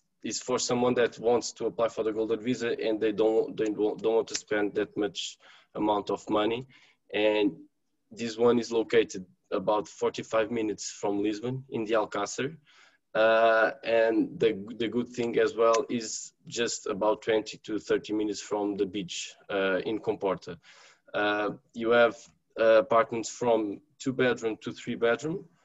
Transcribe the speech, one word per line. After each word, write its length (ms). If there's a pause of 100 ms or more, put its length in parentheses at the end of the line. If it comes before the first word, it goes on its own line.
(220)
it's 180
for 180
someone 340
that 260
wants 340
to 120
apply 240
for 140
the 100
golden 260
visa 380 (100)
and 140
they 120
don't, 440
they 80
don't, 380
don't 140
want 120
to 60
spend 400
that 200
much 440 (360)
amount 360
of 180
money. 380 (480)
And 380 (580)
this 260
one 220
is 120
located 540 (260)
about 380
forty-five 640
minutes 400
from 320
Lisbon 480
in 160
the 80
Alcácer. 640 (580)
Uh, 560 (120)
and 560
the, 240 (140)
the 120
good 200
thing 300
as 180
well 320
is 460 (120)
just 420
about 340
twenty 420
to 140
thirty 340
minutes 300
from 340
the 80
beach, 480 (160)
uh, 380
in 120
Comporta. 600 (560)
Uh, 380 (200)
you 160
have, 280 (440)
uh, 200
apartments 500
from 500 (180)
two 140
bedroom 480
to 120
three 220
bedroom, 500 (200)